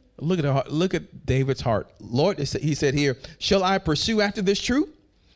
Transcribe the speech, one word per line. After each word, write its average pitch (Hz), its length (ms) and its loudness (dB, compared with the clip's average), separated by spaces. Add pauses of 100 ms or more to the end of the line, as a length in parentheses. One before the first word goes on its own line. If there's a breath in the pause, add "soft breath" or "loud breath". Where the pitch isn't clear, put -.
(180)
Look 170 220 -2
at 147 40 0
the 139 100 2
heart, 135 180 0
look 170 220 0
at - 320 -6
David's 131 340 0
heart. 107 300 0 (100)
Lord, 143 400 0
he 143 340 -2
said 139 200 0
here, 143 240 0 (200 loud breath)
"Shall 202 260 2
I 190 160 2
pursue 208 420 0
after 202 200 0
this 196 200 2
troop? 262 340 0 (400 soft breath)